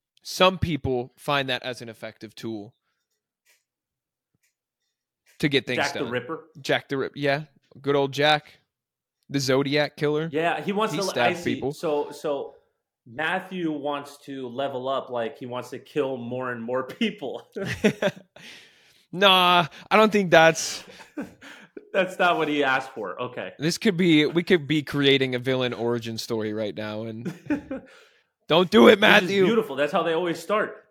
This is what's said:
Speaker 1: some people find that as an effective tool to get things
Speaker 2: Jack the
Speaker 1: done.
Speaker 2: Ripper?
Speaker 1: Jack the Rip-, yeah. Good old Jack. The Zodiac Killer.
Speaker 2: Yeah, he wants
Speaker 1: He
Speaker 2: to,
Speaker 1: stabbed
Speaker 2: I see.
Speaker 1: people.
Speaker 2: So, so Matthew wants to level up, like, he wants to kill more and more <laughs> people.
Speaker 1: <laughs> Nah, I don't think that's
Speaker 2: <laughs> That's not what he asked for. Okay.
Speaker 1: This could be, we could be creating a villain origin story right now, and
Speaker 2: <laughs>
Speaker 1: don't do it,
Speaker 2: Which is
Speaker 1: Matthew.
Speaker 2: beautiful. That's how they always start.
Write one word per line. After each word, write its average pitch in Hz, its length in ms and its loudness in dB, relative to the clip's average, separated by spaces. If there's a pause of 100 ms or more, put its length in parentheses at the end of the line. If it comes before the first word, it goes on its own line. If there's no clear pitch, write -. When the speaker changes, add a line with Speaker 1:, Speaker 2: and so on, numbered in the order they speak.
(220)
Speaker 1:
some 185 360 2
people 135 580 -4
find 139 340 -2
that 123 120 -4
as 123 200 -10
an 117 60 -14
effective 110 460 -16
tool 113 400 -10 (2750)
to 156 100 0
get 139 180 0
things 123 120 -4
Speaker 2:
Jack 143 140 -2
the - 80 -6
Speaker 1:
done. 120 100 -6
Speaker 2:
Ripper? 123 340 -8 (160)
Speaker 1:
Jack 135 280 -4
the 139 80 -4
Rip-, 123 200 -6
yeah. 143 260 -2 (380)
Good 139 160 0
old 139 160 0
Jack. 147 460 0 (720)
The 139 100 -2
Zodiac 139 560 0
Killer. 151 360 -2
Speaker 2:
Yeah, 156 280 -2
he 180 120 -6
wants 202 220 -2
Speaker 1:
He 160 60 -4
Speaker 2:
to, 196 40 -2
Speaker 1:
stabbed 175 320 0
Speaker 2:
I - 40 -10
see. 120 140 -2
Speaker 1:
people. 127 180 -6
Speaker 2:
So, 147 380 -4
so 143 440 -6 (520)
Matthew 170 640 -4
wants 143 440 -8 (100)
to 135 220 -10
level 127 400 -6
up, 131 220 -4
like, 113 280 -6
he 139 80 -12
wants 123 240 -10
to 127 80 -12
kill 135 380 -4
more 123 340 -8
and 117 120 -8
more 127 200 -4
<laughs> 127 60 -10
people. 139 640 -6
Speaker 1:
<laughs> - 40 -8 (1600)
Nah, 180 500 6 (260)
I 190 40 6
don't 214 140 8
think 190 220 4
that's 165 500 6 (340)
Speaker 2:
<laughs> - 760 -16
That's 185 260 0
not 175 180 4
what 156 120 0
he 147 160 2
asked 131 320 0
for. 98 260 -8
Okay. 120 380 -8
Speaker 1:
This 160 180 -2
could 196 180 2
be, 160 300 4
we 170 160 0
could 165 240 2
be 151 160 0
creating 135 540 2
a - 20 -2
villain 127 340 -2
origin 117 460 -4
story 107 340 -4
right 107 220 -6
now, 107 280 -8
and 113 300 -10 (160)
Speaker 2:
<laughs> - 1000 -12
Speaker 1:
don't 175 240 4
do 226 160 10
it, - 20 10
Speaker 2:
Which 214 60 10
is 196 40 -6
Speaker 1:
Matthew. 202 460 4
Speaker 2:
beautiful. 214 300 0
That's 147 160 0
how 180 100 0
they 165 120 -2
always 165 260 -4
start. - 500 -4